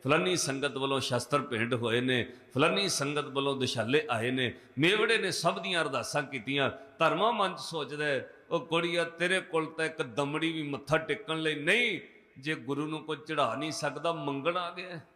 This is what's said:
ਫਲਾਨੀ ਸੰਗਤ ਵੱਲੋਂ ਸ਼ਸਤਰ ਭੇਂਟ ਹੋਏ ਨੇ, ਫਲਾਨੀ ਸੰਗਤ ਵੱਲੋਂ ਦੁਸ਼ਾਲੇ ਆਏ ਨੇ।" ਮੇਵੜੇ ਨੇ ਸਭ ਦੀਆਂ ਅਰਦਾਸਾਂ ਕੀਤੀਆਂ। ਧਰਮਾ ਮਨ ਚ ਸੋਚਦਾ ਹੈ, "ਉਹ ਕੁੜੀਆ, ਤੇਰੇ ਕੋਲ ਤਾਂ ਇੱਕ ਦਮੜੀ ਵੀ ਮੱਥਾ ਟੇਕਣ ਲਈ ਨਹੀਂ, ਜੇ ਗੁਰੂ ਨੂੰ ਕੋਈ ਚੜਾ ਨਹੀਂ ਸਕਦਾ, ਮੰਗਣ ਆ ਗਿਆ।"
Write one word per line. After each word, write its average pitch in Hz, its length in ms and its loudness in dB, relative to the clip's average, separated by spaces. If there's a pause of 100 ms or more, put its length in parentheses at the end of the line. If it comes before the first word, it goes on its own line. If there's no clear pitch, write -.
ਫਲਾਨੀ 175 320 4
ਸੰਗਤ 135 420 -2
ਵੱਲੋਂ 135 220 0
ਸ਼ਸਤਰ 127 420 0
ਭੇਂਟ 117 320 0
ਹੋਏ 117 280 2
ਨੇ, 127 320 0 (220)
ਫਲਾਨੀ 180 340 4
ਸੰਗਤ 143 360 -2
ਵੱਲੋਂ 139 300 0
ਦੁਸ਼ਾਲੇ 127 560 2
ਆਏ 120 200 0
ਨੇ।" 127 220 0 (240)
ਮੇਵੜੇ 214 400 4
ਨੇ 190 140 0
ਸਭ 185 280 0
ਦੀਆਂ 185 220 0
ਅਰਦਾਸਾਂ 143 420 0
ਕੀਤੀਆਂ। 131 480 0 (280)
ਧਰਮਾ 165 320 4
ਮਨ 196 240 0
ਚ - 40 -12
ਸੋਚਦਾ 147 460 -4
ਹੈ, 139 280 -2 (160)
"ਉਹ - 100 2
ਕੁੜੀਆ, 170 440 0
ਤੇਰੇ 180 360 0
ਕੋਲ 160 260 0
ਤਾਂ 160 200 -4
ਇੱਕ 156 160 -4
ਦਮੜੀ 143 500 -2
ਵੀ 160 120 -4
ਮੱਥਾ 143 340 0
ਟੇਕਣ 160 420 -2
ਲਈ 156 160 0
ਨਹੀਂ, 185 440 2 (420)
ਜੇ 151 140 -2
ਗੁਰੂ 139 320 -2
ਨੂੰ 156 160 -6
ਕੋਈ 156 140 -4 (100)
ਚੜਾ 139 280 2
ਨਹੀਂ 151 160 -4
ਸਕਦਾ, 147 420 -2
ਮੰਗਣ 147 440 -2
ਆ 175 140 -4
ਗਿਆ।" 180 280 -10 (160)